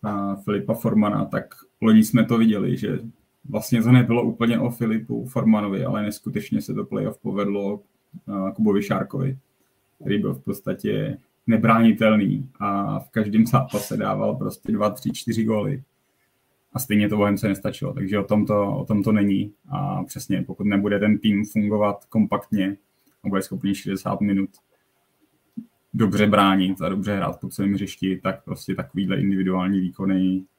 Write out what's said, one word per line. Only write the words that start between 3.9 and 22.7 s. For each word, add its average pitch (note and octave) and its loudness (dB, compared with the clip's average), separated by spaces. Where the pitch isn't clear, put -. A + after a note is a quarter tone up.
nebylo A#2+ 6
úplně A#2 0
o A#2+ 0
Filipu A#2 -4
Formanovi, G#2+ 2
ale G#2 -2
neskutečně G#2+ -4
se - -8
to G#2 -4
playoff G#2 -4
povedlo, G2+ -4
a, G2 -4
Kubovi G#2 2
Šárkovi, A2+ -4
který G2+ -2
byl G#2 -2
v - -12
podstatě G#2 -6
nebránitelný A2 4
a G2+ -4
v - -18
každém A2 2
zápase A2+ -2
dával G#2 -2
prostě - -6
dva, G#2 2
tři, - -6
čtyři A2 -4
góly. A2 -2
A - -4
stejně G#2 2
to G#2 -2
Bohemce G2+ 2
nestačilo, F#2 -4
takže G2 -2
o G2+ -2
tom G#2 2
to, G2+ 0
o - -6
tom G#2 0
to G#2+ 2
není. G2+ 0
A - -4
přesně, - -6
pokud - -8
nebude G2+ 0
ten G#2 4
tým G#2 2
fungovat G#2 0
kompaktně G2+ 0